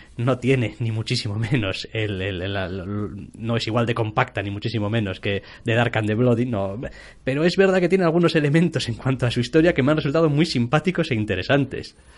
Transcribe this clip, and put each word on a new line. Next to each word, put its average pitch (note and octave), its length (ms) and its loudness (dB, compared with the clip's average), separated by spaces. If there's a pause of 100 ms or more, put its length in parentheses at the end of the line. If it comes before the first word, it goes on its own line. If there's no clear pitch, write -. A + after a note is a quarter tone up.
(180)
no B2 200 0
tiene B2 420 0
ni A2+ 120 -2
muchísimo A2 440 -4
menos G#2+ 580 -2
el, G#2 280 -4
el, F#2 200 -4
el, G2 160 -4
el, F#2+ 240 -6
el, G2 540 -8
no A2+ 200 -4
es A2+ 120 -2
igual A#2 180 0
de A#2 100 -2
compacta A2+ 460 -2
ni G2+ 100 -6
muchísimo G2+ 380 -4
menos G#2 320 -2
que G2+ 200 -2 (220)
The A#2 100 0
Dark A2+ 240 2
and G#2+ 120 -2
the G#2+ 60 2
Bloody, A#2+ 300 2
no, G2+ 360 -4 (420)
pero C#3+ 220 0
es F3 100 2
verdad F#3+ 240 4
que F3 80 2
tiene F#3 160 4
algunos E3 320 4
elementos D3+ 540 2
en A2+ 60 -2
cuanto C3 300 -2
a A#2+ 60 0
su B2 80 -2
historia D#3+ 340 4
que D3 80 2
me C3 100 4
han D#3 60 2
resultado D#3 320 2
muy D3 160 4
simpáticos D3+ 640 0
e A#2+ 40 0
interesantes. G#2+ 800 -2 (220)